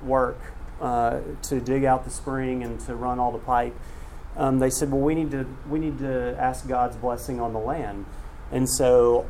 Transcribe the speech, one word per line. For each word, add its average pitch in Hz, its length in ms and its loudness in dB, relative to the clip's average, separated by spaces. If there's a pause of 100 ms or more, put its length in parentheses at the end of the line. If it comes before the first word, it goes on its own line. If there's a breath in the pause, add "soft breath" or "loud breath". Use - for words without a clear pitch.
work, 127 320 2 (420)
uh, 120 400 2 (240)
to 135 160 0
dig 131 240 0
out 131 200 4
the 123 80 -8
spring 131 520 -4
and 117 180 -6
to 123 140 -6
run 123 240 -2
all 123 120 2
the 113 80 -6
pipe, 123 360 0 (600 loud breath)
um, 131 240 2
they 131 100 6
said, 139 220 0
"Well, 135 100 2
we 151 140 4
need 156 160 0
to, 135 140 -2 (220)
we 147 120 -2
need 156 200 -2
to 127 400 -2
ask 131 280 -2
God's 123 280 0
blessing 120 440 -2
on 117 140 -2
the 110 60 -2
land." 107 460 -4 (460 loud breath)
And 131 180 2
so, 123 600 6